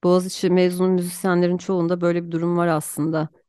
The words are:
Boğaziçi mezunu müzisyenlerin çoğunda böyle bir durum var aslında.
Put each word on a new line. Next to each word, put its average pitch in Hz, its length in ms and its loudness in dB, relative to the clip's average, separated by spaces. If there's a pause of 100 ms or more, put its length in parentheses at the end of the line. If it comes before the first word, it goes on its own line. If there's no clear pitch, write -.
Boğaziçi 180 460 2
mezunu 180 380 2
müzisyenlerin 175 680 0
çoğunda 175 420 -2
böyle 175 260 0
bir 170 40 -12
durum 170 260 -2
var 175 100 2
aslında. 156 640 -2 (200)